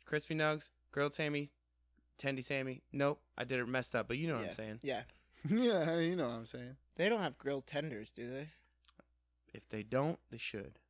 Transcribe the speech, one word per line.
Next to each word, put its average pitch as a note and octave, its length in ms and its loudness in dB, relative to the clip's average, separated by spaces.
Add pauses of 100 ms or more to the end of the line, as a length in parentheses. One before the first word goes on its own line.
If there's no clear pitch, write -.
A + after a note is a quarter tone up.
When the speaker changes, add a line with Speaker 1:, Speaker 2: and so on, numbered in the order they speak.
Speaker 1:
crispy D3+ 300 -2
nugs, D3+ 340 2 (220)
grilled C#3+ 220 2
Sammy, D3 380 -2 (680)
Tendy C3+ 260 0
Sammy. C3 380 -2 (120)
Nope, C#3 280 2 (160)
I - 80 0
did B2+ 140 2
it B2 80 0
messed B2+ 280 0
up, G#2+ 120 2
but A#2 100 -2
you D#3+ 100 -2
know D#3+ 80 0
what A2+ 80 0
Speaker 2:
Yeah. G#2 60 -2
Speaker 1:
I'm E2+ 40 -6
saying. A2 300 -6
Speaker 2:
Yeah. B2+ 240 0
Speaker 3:
<laughs> - 420 -10
Yeah, F#3 500 4
you E3+ 160 2
know D#3 120 0
what A#2+ 100 -2
I'm A2+ 80 -8
saying. B2 300 -12 (200)
Speaker 2:
They F3 140 4
don't A3+ 120 4
have D3+ 160 0
grilled C#3 300 -2
tenders, D3 440 -4
do A#2+ 180 -8
they? C3+ 180 -6 (1080)
Speaker 1:
If - 160 -14
they G#2+ 140 -4
don't, C3 360 2 (120)
they A#2 60 -12
should. - 420 -6 (100)